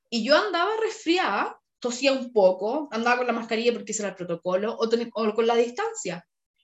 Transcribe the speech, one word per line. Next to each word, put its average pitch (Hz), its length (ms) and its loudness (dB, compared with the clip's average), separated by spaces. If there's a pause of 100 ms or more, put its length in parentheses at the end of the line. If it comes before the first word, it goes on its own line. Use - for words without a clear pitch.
(100)
Y 226 120 -2
yo 277 140 4
andaba 370 340 2 (120)
resfriada, 339 760 -2 (200)
tosía 254 340 0
un 247 200 -4
poco, 208 600 4
andaba 240 260 2
con 247 80 0
la 233 80 0
mascarilla 226 400 0
porque 208 180 -8
ese 208 100 -4
era 202 80 -4
el 185 60 -16
protocolo, 180 600 -4
o 226 120 0
ten-, 233 240 0
o 214 220 -2
con 233 120 2
la 233 80 2
distancia. 240 720 -2 (380)